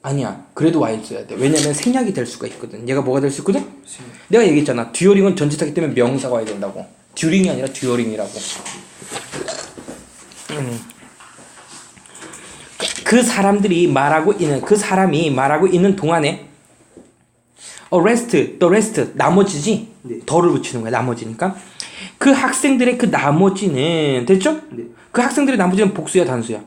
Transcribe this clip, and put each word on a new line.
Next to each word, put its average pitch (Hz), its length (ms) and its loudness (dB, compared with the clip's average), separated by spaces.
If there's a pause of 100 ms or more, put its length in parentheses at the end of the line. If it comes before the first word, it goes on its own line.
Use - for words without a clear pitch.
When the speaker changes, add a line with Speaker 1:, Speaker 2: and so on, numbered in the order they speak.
Speaker 1:
아니야. 135 520 -6
그래도 160 260 2
Y를 110 240 -2
써야 107 240 -12
돼. 104 80 -12
왜냐면 143 380 2
생략이 247 400 0
될 123 120 -4
수가 117 220 -12
있거든. 110 400 -12
얘가 135 140 0
뭐가 127 180 0
될 139 120 0
수 139 100 -8
있거든? 202 200 0 (240)
Speaker 2:
생략. - 280 -20 (160)
Speaker 1:
내가 226 180 6
얘기했잖아. 143 440 0
듀어링은 190 440 4
전치사기 147 380 -2
때문에 156 200 -2
명사가 123 420 0
와야 113 100 -2
된다고. 98 400 -8 (300)
듀링이 170 340 2
아니라 131 180 -4
듀어링이라고. 113 640 -4 (2250)
음. 127 280 -8 (2250)
그 240 200 4
사람들이 196 640 2
말하고 151 460 2
있는, 147 280 -2
그 208 140 2
사람이 185 560 0
말하고 147 360 2
있는 185 280 4
동안에, 160 520 -2 (1400)
어, 180 100 4
rest, 240 320 2
the - 260 0 (100)
rest, 190 480 2
나머지지? 175 720 2 (140)
Speaker 2:
네. 117 220 -10
Speaker 1:
더를 170 260 2
붙이는 123 300 -4
거야, 113 100 -6
나머지니까. 120 640 -4 (640)
그 277 120 4
학생들의 262 680 2
그 226 80 2
나머지는, 147 1200 2
됐죠? 240 420 2
Speaker 2:
네. 117 140 -12 (280)
Speaker 1:
그 240 100 2
학생들의 269 360 0
나머지는 190 360 2
복수야, 170 300 0
단수야? 113 440 -4